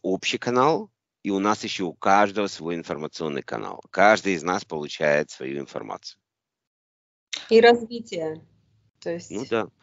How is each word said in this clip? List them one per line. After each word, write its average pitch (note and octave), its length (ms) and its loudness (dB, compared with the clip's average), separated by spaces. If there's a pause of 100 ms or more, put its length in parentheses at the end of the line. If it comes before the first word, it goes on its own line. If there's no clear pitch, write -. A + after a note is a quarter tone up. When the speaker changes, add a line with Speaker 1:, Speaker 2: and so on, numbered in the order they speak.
Speaker 1:
общий F#2+ 360 -2
канал, C#3 520 0 (320)
и G2 80 -4
у G2 80 0
нас G#2 260 0
ещё G2 220 -4
у D#2 80 -6
каждого G2+ 520 2
свой E2+ 280 -8
информационный D2+ 680 -6
канал. A1+ 480 -10
Каждый G2 440 4
из D2+ 80 -6
нас F2+ 220 -2
получает D2+ 680 0
свою C#2 280 -8
информацию. - 580 -12 (1300)
Speaker 2:
И A3+ 120 8
развитие. A3+ 800 2 (600)
То F3 100 -6
есть F3 180 -8
Speaker 1:
Ну G#2+ 160 -6
да. A2+ 220 -2 (160)